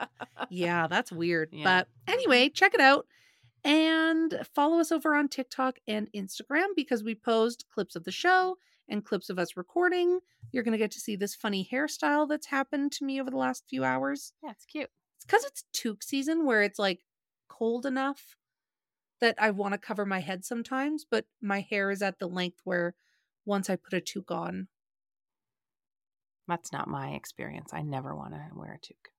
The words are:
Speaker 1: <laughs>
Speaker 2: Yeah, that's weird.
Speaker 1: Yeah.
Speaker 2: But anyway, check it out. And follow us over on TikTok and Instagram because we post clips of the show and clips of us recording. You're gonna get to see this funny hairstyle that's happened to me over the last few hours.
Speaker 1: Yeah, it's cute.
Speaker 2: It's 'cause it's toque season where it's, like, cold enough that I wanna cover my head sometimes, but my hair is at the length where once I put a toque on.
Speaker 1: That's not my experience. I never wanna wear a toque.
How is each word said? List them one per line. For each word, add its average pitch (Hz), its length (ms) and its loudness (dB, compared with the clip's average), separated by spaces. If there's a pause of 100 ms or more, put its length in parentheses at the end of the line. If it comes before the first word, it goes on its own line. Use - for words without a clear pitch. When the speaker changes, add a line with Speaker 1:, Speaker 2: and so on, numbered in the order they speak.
(140)
Speaker 1:
<laughs> - 360 -12
Speaker 2:
Yeah, 175 380 0
that's 196 240 -2
weird. 165 400 -2
Speaker 1:
Yeah. 156 120 -12
Speaker 2:
But 185 240 4 (240)
anyway, 294 380 4
check 392 240 4
it 370 80 6
out. 269 260 8 (560)
And 320 920 4
follow 320 260 4
us 320 120 2
over 311 240 2
on 294 140 4
TikTok 262 580 -4
and 214 260 -4
Instagram 202 600 -2
because 254 280 0
we 226 120 -2
post 226 580 2
clips - 220 -4
of 165 80 -10
the 185 80 -8
show 370 460 2 (320)
and 208 140 -4
clips - 260 -4
of 185 100 -4
us 170 180 -4
recording. 359 600 2 (320)
You're 247 120 -2
gonna 220 140 0
get 214 140 0
to - 80 -16
see 208 160 -6
this 196 180 -4
funny 196 380 -4
hairstyle 294 560 0
that's 302 200 -4
happened 277 460 -2
to 285 120 -6
me 269 140 -2
over 254 120 -4
the 262 60 -4
last 262 300 -2
few 262 160 -4
hours. 269 500 0 (100)
Speaker 1:
Yeah, 285 80 -12
it's - 140 -20
cute. - 240 -8 (280)
Speaker 2:
It's - 80 -20
'cause 466 200 4
it's - 180 -10 (100)
toque 214 300 -4
season 302 420 0
where 220 160 6
it's, 302 160 2
like, 190 280 0 (420)
cold 233 380 -2
enough 269 500 -4 (840)
that 226 180 4
I 214 120 4
wanna 202 260 -2
cover 202 280 -4
my 196 140 -2
head 185 240 -6
sometimes, 269 680 -4
but 220 160 0 (160)
my 202 200 -2
hair 196 280 -2
is 196 120 -2
at 196 180 -2
the 185 80 -6
length 180 380 -4
where 175 280 0 (520)
once 196 240 -2
I 185 80 0
put - 160 -8
a 180 80 0
toque - 300 -8
on. 180 360 -6 (1800)
Speaker 1:
That's 170 260 -6
not - 160 -6
my 139 240 -6
experience. - 600 -12
I 160 80 -8
never 139 320 -6
wanna 151 400 -12
wear - 200 -14
a - 120 -20
toque. - 340 -20